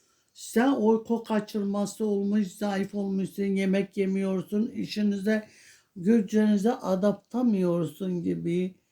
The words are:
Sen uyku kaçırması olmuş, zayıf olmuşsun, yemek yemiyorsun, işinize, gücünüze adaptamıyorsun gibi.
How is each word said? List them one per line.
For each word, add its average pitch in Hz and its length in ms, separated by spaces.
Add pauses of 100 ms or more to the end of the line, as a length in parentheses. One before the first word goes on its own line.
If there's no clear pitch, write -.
(340)
Sen 254 380
uyku 220 520
kaçırması 208 840
olmuş, 202 420
zayıf 196 480
olmuşsun, 196 480
yemek 196 540
yemiyorsun, 190 760
işinize, 208 760 (500)
gücünüze 214 760
adaptamıyorsun 185 1500
gibi. 180 520 (160)